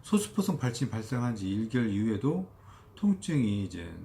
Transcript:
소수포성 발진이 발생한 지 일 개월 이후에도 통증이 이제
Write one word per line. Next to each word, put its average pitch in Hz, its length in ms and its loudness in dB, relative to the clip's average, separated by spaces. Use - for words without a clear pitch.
소수포성 196 580 0
발진이 123 320 0
발생한 120 460 -2
지 95 120 -4
일 107 200 0
개월 120 200 2
이후에도 110 640 0
통증이 143 680 2
이제 85 260 -8